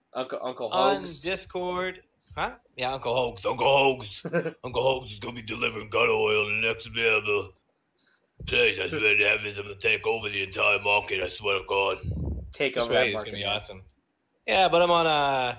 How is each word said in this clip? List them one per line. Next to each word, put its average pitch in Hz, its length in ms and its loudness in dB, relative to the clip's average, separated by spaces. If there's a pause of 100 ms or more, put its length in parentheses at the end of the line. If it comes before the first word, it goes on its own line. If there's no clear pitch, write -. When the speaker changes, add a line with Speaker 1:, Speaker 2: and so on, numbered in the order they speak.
(140)
Speaker 1:
Uncle, - 280 -4
Uncle 123 280 -4
Speaker 2:
on 196 280 4
Speaker 1:
Hogs. 170 240 -4
Speaker 2:
Discord. 180 800 -4 (340)
Huh? 196 160 -4 (240)
Yeah, 127 180 -2
Uncle 120 200 -2
Hogs, 123 320 -2
Uncle 143 220 2
Hogs. 135 580 4
Speaker 1:
<laughs> 165 380 -4
Speaker 2:
Uncle 123 200 -2
Hogs 127 300 0
is - 60 -14
gonna 117 160 -10
be 123 60 -10
delivering 110 480 -6
gun 110 200 2
oil 107 400 2
in 107 120 -2
the 113 60 0
next 113 260 -4
blah, 113 280 2
blah. 101 260 0 (1000)
Place, 113 360 2
I 92 60 -2
swear 104 300 2
to 104 100 4
heavens, 104 320 0
I'm 101 60 -8
gonna 101 100 -12
take 110 320 0
over 110 220 -2
the 98 140 -4
entire 101 360 0
market, 101 420 0
I 90 60 -2
swear 98 320 -4
to 90 80 -8
God. 98 300 0 (540)
Speaker 1:
Take 139 240 -2
Speaker 2:
This 120 100 0
Speaker 1:
over 117 80 0
Speaker 2:
way 123 60 4
Speaker 1:
that 127 100 4
Speaker 2:
is - 60 -2
Speaker 1:
market, 107 160 -6
Speaker 2:
gonna 101 120 -8
be - 20 -4
Speaker 1:
man. 101 100 -2
Speaker 2:
awesome. 98 280 -8 (640)
Yeah, 190 220 6
but 170 120 6
I'm 175 100 6
on, 170 140 6
uh, 139 520 2